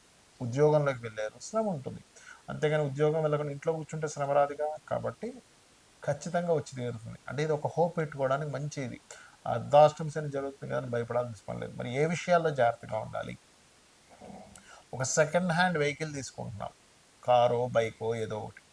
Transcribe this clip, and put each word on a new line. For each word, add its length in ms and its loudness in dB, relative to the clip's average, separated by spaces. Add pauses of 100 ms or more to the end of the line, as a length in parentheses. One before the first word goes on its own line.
(420)
ఉద్యోగంలోకి 580 4
వెళ్ళారు, 420 -8
శ్రమ 260 -2
ఉంటుంది, 360 -6 (460)
అంతేగాని 340 0
ఉద్యోగం 380 2
వెళ్ళకుండా 300 0
ఇంట్లో 220 -2
కూర్చుంటే 340 -6
శ్రమ 240 -2
రాదుగా, 460 2 (120)
కాబట్టి 440 -4 (720)
ఖచ్చితంగా 480 0
వచ్చి 220 -2
తీరుతుంది. 520 -8
అంటే 160 -2
ఇది 80 0
ఒక 160 0 (100)
హోప్ 200 2
పెట్టుకోవడానికి 540 -2
మంచిది. 480 -6 (480)
అర్ధాష్టమ 600 6
శని 240 -4
జరుగుతుంది 420 -6
కదా 80 -2
అని 100 -6
భయపడాల్సిన 580 -4
పని 100 -6
లేదు. 160 -8
మరి 200 -6
ఏ 100 2
విషయాల్లో 440 2
జాగ్రత్తగా 500 0
ఉండాలి? 380 -8 (1600)
ఒక 100 -4
సెకండ్ 480 2
హ్యాండ్ 260 4
వెహికల్ 360 -2
తీసుకుంటున్నాం, 560 -8 (540)
కారో, 440 6
బైకో, 480 0
ఏదో 240 -4
ఒకటి, 220 -14 (120)